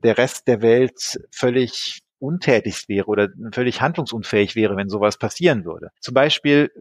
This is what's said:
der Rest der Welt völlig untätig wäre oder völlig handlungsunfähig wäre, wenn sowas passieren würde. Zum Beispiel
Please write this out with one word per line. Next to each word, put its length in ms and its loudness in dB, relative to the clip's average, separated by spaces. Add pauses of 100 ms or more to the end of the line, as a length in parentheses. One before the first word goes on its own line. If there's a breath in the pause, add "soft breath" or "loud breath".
der 160 4
Rest 300 0
der 120 2
Welt 600 2 (100)
völlig 720 -4 (240)
untätig 640 -2
wäre 180 -2
oder 220 0 (240)
völlig 300 -2
handlungsunfähig 760 -2
wäre, 200 0
wenn 120 -4
sowas 300 0
passieren 460 0
würde. 260 -12 (100)
Zum 140 -12
Beispiel 680 2